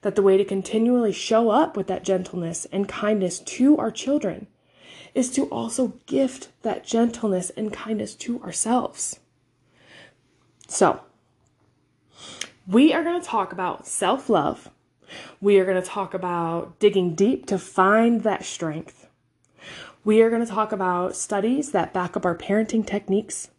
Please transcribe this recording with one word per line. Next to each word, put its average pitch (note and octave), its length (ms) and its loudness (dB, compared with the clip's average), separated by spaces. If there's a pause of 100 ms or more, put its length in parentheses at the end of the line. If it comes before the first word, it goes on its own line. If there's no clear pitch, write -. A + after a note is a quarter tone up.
that G3 140 -2
the G3+ 80 4
way F#3+ 140 6
to G3 80 4
continually A3 640 0
show A3+ 380 2
up D4 280 2
with F#3+ 100 -4
that - 160 -4
gentleness F3+ 680 -4
and G3 160 -2
kindness G3+ 520 -2
to C#4+ 380 4
our A3+ 140 2
children G#3+ 560 -4 (680)
is B3 180 0
to - 160 0
also A#3 460 -4 (120)
gift - 440 -2 (120)
that - 240 -6
gentleness A3+ 680 0
and G#3+ 220 -6
kindness G#3+ 420 -6
to - 260 -8
ourselves. - 760 -4 (1500)
So, - 340 0 (1700)
we B3+ 260 6
are E4 100 0
gonna F4 180 -2
talk G#3 300 -4
about F3+ 340 -6
self-love. F#3 840 -2 (720)
We G3+ 180 6
are F#3 60 2
gonna F#3 160 0
talk F#3 320 -8
about F3 680 -4
digging F#3 360 4
deep G#3+ 320 2
to G3 100 -2
find G#3+ 640 2
that G3+ 240 -2
strength. - 640 -10 (960)
We G#3+ 180 6
are A3+ 80 8
gonna A#3 160 0
talk G#3+ 260 -2
about F#3 440 -2
studies A#3+ 560 -2
that E3+ 220 -2
back F3+ 220 -4
up - 100 -4
our E3+ 120 0
parenting A3 480 0
techniques. - 720 -4